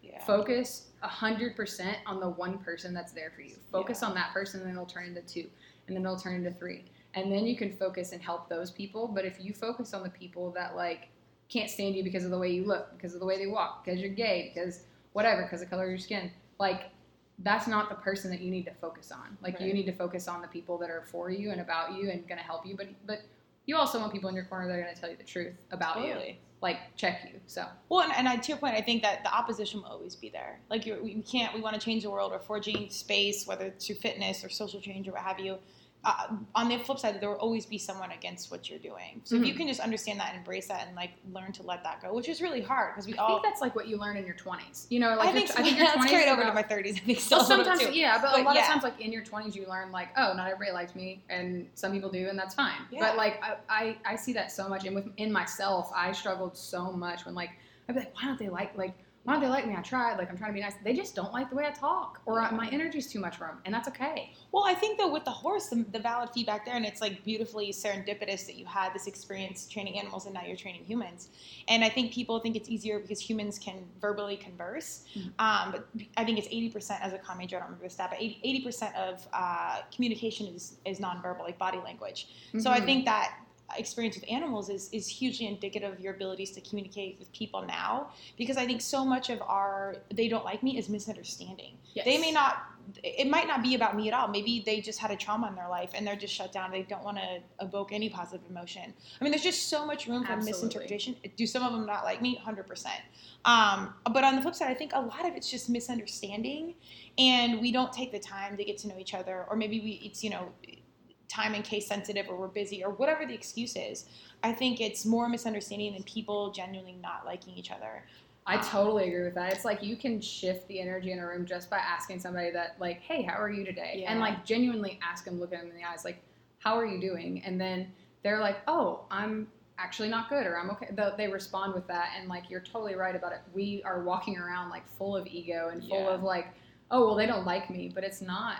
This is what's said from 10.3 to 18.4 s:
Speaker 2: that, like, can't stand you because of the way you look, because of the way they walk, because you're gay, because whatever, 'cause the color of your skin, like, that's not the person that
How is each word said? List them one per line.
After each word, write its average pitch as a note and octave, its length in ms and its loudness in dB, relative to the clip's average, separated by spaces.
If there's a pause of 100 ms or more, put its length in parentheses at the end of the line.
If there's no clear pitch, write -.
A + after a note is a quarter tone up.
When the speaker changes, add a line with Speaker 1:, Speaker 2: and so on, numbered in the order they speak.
Speaker 2:
that, F3+ 240 -4
like, F3 340 -4 (400)
can't G#3+ 200 0
stand G3 260 0
you F#3+ 80 0
because F#3 200 0
of F3+ 80 0
the F3+ 60 2
way F3+ 140 2
you F#3 120 2
look, G3 320 2
because F3 180 -10
of F3 60 -10
the F#3 60 -4
way F#3+ 120 2
they G3 100 -2
walk, G3+ 360 0
because F3+ 160 0
you're G3 140 -2
gay, G#3 400 2
because F3 300 -6 (300)
whatever, G3+ 340 4
'cause F3 140 -6
the F3+ 40 -8
color F#3 200 -2
of F#3 40 -2
your F#3 80 -2
skin, F#3 340 -4 (280)
like, F#3+ 320 2 (500)
that's G#3 260 4
not G#3+ 220 4
the G3+ 60 -6
person G3 340 -2
that F3+ 120 -4